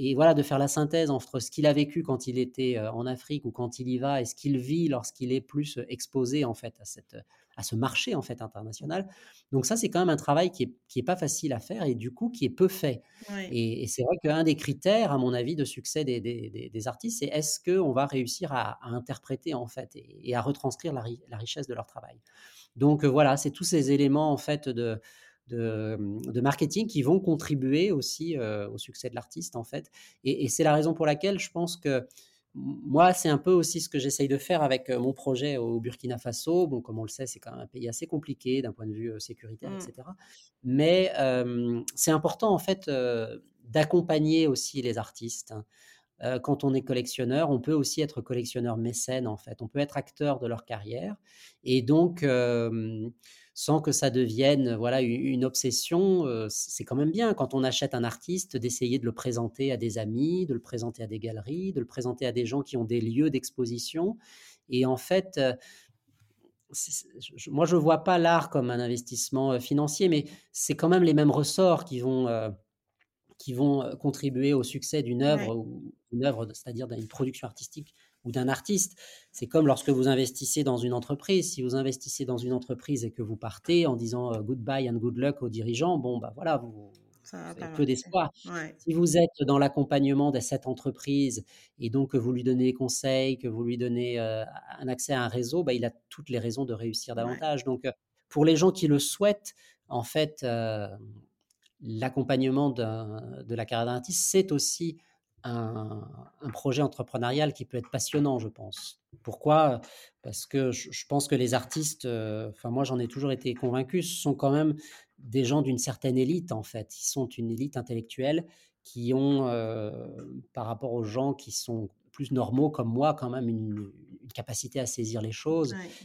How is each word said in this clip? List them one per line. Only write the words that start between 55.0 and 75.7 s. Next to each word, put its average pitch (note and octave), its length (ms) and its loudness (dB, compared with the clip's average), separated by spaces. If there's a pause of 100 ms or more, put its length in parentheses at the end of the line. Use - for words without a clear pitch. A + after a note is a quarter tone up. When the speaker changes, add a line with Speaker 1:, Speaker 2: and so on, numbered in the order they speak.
Speaker 1:
u-, B2 60 2
une C3 360 0
obsession, E3 840 2
heu, A2+ 200 -2
c-, - 220 -6
c'est - 160 -8
quand B2 100 -4
même D3 140 2
bien, G#3+ 240 2
quand C3+ 220 0
on C3 80 2
achète C3 320 0
un A#2+ 80 -2
artiste, E3+ 520 -4
d'essayer B2 440 0
de A#2 60 -4
le A2+ 80 0
présenter A#2+ 580 -2
à A#2+ 60 0
des A#2 200 -4
amis, C#3+ 480 0
de C#3+ 80 -2
le A#2 80 -4
présenter A#2 400 -8
à A2 60 -8
des A2 100 -8
galeries, A#2 560 -6
de C#3+ 60 -4
le A#2 80 -4
présenter B2 400 -4
à A#2+ 40 0
des A#2+ 140 0
gens C3+ 160 -2
qui C3+ 160 -6
ont A2+ 80 0
des A#2 160 0
lieux C3 300 2
d'exposition. C3 840 -4 (540)
Et B2+ 160 2
en C3 120 2
fait, F#3+ 420 -2
heu, B2+ 140 4 (1200)
c-, - 200 -6
c-, - 160 -8 (120)
je, - 160 -16
je, - 140 -14
moi, D3 160 4
je E3+ 100 4
vois D#3+ 280 6
pas F3+ 160 4
l'art E3 320 4
comme B2+ 180 2
un A#2+ 100 -2
investissement, B2 760 -2
heu, A#2+ 60 2
financier, D3 480 2
mais D3+ 180 4 (260)
c'est - 240 -2
quand E3 140 2
même F3+ 140 8
les D#3+ 120 8
mêmes D3 160 8
ressorts D#3+ 520 4
qui B2+ 160 -6
vont, B2+ 300 2
heu, A2 220 0 (880)
qui C3 140 -8
vont, C#3 300 4
heu, A#2 120 -6
contribuer C#3 580 0
au C3 80 4
succès C3+ 400 -4
d'une B2 220 0
œuvre C#3+ 320 2
Speaker 2:
Ouais. - 0 -
Speaker 1:
ou A#2 400 -10 (180)